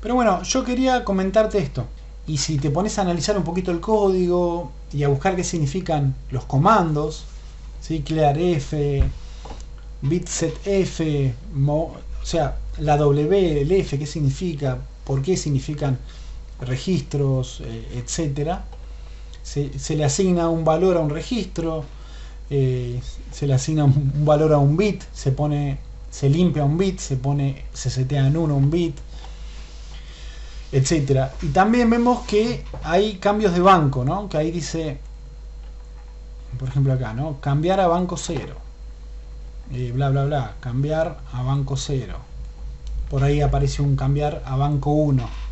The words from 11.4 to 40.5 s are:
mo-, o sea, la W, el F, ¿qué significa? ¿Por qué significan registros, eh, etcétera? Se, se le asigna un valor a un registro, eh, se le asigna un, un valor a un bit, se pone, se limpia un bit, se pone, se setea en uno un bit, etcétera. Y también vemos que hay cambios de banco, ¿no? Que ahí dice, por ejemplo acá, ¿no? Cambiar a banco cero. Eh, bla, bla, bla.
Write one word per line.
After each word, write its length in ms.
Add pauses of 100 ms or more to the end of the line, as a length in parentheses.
mo-, 400 (280)
o 40
sea, 320 (200)
la 180
W, 640
el 120
F, 260
¿qué 80
significa? 720 (260)
¿Por 180
qué 140
significan 640 (640)
registros, 1000
eh, 400
etcétera? 640 (760)
Se, 360
se 160
le 100
asigna 440
un 160
valor 320
a 40
un 100
registro, 720 (640)
eh, 540 (280)
se 160
le 60
asigna 320
un, 320
un 80
valor 300
a 40
un 180
bit, 360
se 200
pone, 460 (320)
se 200
limpia 340
un 140
bit, 200
se 180
pone, 580
se 160
setea 360
en 120
uno 180
un 140
bit, 260 (1800)
etcétera. 680
Y 60
también 420
vemos 360
que 380 (180)
hay 340
cambios 360
de 80
banco, 440
¿no? 240
Que 100
ahí 120
dice, 480 (1600)
por 100
ejemplo 260
acá, 180
¿no? 280
Cambiar 400
a 60
banco 300
cero. 400 (1160)
Eh, 200
bla, 160
bla, 160
bla. 340